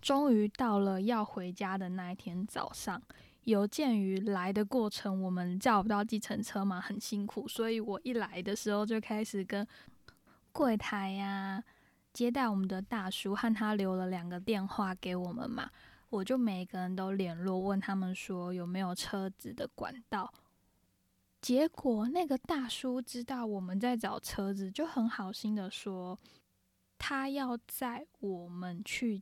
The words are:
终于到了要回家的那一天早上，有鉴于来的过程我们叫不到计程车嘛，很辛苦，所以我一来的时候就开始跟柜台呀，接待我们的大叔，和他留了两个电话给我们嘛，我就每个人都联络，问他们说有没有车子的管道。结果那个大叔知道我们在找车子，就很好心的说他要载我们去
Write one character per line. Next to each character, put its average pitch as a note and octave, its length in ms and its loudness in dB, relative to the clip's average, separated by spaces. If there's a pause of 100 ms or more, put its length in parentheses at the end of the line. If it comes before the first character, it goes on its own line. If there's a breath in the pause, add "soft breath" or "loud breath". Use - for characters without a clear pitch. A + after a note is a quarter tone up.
终 C#4+ 280 6
于 G#3+ 160 8
到 G#3 340 2
了 G3 200 4
要 G#3+ 240 4
回 F3+ 260 -4
家 F#3+ 280 -2
的 F#3 100 -2
那 F3+ 240 -4
一 - 20 -6
天 F3+ 320 -6
早 - 240 -6
上， - 300 -6 (440 loud breath)
有 G#3 220 6
鉴 A#3+ 320 2
于 F#3+ 220 2
来 G3 320 0
的 G#3 100 2
过 G#3+ 280 2
程 F#3+ 320 -2
我 F#3 80 0
们 F3+ 280 0
叫 G#3 240 6
不 G#3+ 60 0
到 G#3 160 2
计 G#3+ 160 0
程 G#3+ 220 -2
车 G3+ 200 -2
嘛， G3 160 2
很 G3 220 -6
辛 G3+ 260 -4
苦， G#3+ 220 -6
所 A3+ 220 0
以 A3+ 100 2
我 G#3 240 -2
一 B3+ 80 -2
来 F#3 300 -2
的 G3 120 -2
时 G#3+ 160 -2
候 G#3 140 4
就 A3 160 0
开 G#3+ 240 -2
始 G3 180 -2
跟 G3+ 240 -2 (840 loud breath)
柜 B3 240 4
台 G3 360 -2
呀， G3 520 -4 (480 soft breath)
接 A#3+ 180 2
待 B3+ 160 2
我 G#3+ 80 2
们 F#3+ 140 2
的 F#3+ 140 -2
大 G3+ 260 -4
叔， G3 260 -2
和 A3+ 200 2
他 G#3+ 200 2
留 F#3+ 220 2
了 F#3 120 0
两 F3 200 -4
个 F3+ 100 -6
电 G3 300 0
话 F#3+ 260 0
给 F3+ 220 -4
我 F3+ 160 -2
们 - 160 -4
嘛， - 220 -6 (400 loud breath)
我 G3+ 120 0
就 B3 140 2
每 G3+ 300 2
个 - 120 -6
人 F3+ 160 -2
都 F#3+ 180 0
联 F#3 300 0
络， F#3 160 2
问 G3 220 2
他 G3 160 0
们 F#3 180 0
说 F3+ 380 -4
有 F3 140 -4
没 F3+ 120 -2
有 F3+ 160 0
车 F#3+ 360 -2
子 - 240 -10
的 C#4 200 -2
管 - 180 -6 (180)
道。 G#3+ 200 -2 (1120 soft breath)
结 C4 260 6
果 A3+ 420 2
那 E4+ 180 2
个 C4+ 100 2
大 C4+ 320 -2
叔 B3+ 320 -2
知 A#3+ 240 -8
道 B3 200 -4
我 G#3 140 -2
们 F#3 220 0
在 B3 160 4
找 A3 240 -2
车 G3 320 -2
子， G3 180 -4
就 D4 160 0
很 A#3+ 220 2
好 G3 240 -4
心 G#3+ 240 -2
的 F#3+ 120 -2
说 F#3 480 -6 (800 loud breath)
他 C4+ 320 -2
要 C4+ 380 -2
载 B3+ 400 -6 (140)
我 F3+ 280 -4
们 F3+ 360 -6
去 A3 380 0